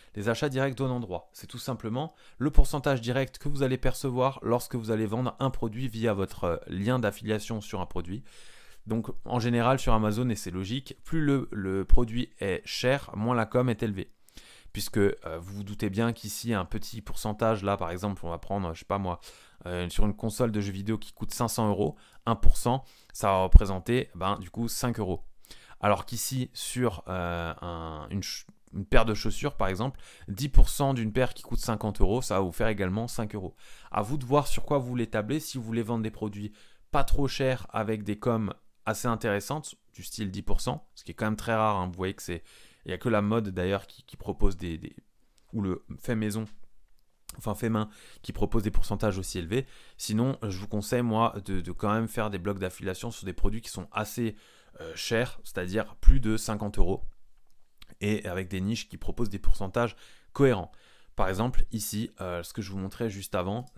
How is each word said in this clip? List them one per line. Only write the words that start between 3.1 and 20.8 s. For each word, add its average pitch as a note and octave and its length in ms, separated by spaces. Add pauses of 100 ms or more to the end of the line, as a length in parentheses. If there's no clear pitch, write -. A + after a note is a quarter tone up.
que D3 140
vous C#3 120
allez C3 140
percevoir B2+ 640
lorsque A#2+ 340
vous A2+ 160
allez A2 140
vendre A#2+ 360
un C3+ 100
produit A#2 380
via A2 260
votre, F#2+ 300
euh, E2+ 120 (120)
lien A2 300
d'affiliation G#2+ 640
sur G2 220
un - 20
produit. F2+ 400 (640)
Donc A2+ 240 (160)
en B2 120
général A#2+ 400
sur B2 140
Amazon, A2 380
et A2 40
c'est - 160
logique, G2 540
plus D#3+ 160
le, C#3 320
le F#2+ 320
produit A#2+ 540
est F#2+ 260
cher, - 500
moins A2+ 200
la A2+ 100
com B2 240
est A#2 140
élevée. G2+ 280 (640)
Puisque, - 240
euh, G2 420
vous F#2+ 180
vous G2+ 80
doutez G2+ 260
bien A2+ 240
qu'ici, A2+ 400
un F#2 100
petit - 380
pourcentage, G#2+ 600
là G2 140
par F2 140
exemple, F#2 340
on E2+ 60
va E2+ 80
prendre, F#2+ 340
je E2 60
sais - 80
pas G2+ 100
moi, F#2 240 (460)
euh, F2+ 240
sur - 160
une G2+ 100
console A#2 360
de G#2 100
jeux G2 100
vidéo G2 240